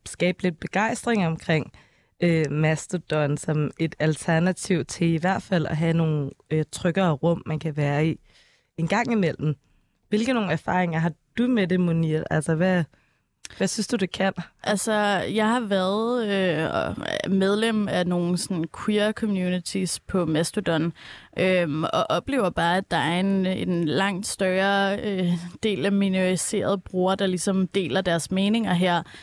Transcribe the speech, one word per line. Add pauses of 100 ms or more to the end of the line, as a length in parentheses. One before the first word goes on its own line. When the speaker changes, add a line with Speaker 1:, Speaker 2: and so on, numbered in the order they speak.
Speaker 1:
skabe
lidt
begejstring
omkring, (500)
øh,
Mastodon
som (100)
et
alternativ
til
i
hvert
fald
at
have
nogle, (200)
øh,
tryggere
rum,
man
kan
være
i (600)
en
gang
imellem. (540)
Hvilke
nogle
erfaringer
har (260)
du
med
det,
Munir?
Altså,
hvad, (760)
hvad
synes
du,
det
kan? (300)
Speaker 2:
Altså, (400)
jeg
har
været,
øh,
og (340)
medlem
af
nogle
sådan (200)
queer
communities
på
Mastodon, (460)
øhm,
og
oplever
bare,
at
der
er
en,
en
langt
større,
øh, (300)
del
af
minoriserede
brugere,
der
ligesom
deler
deres
meninger
her, (200)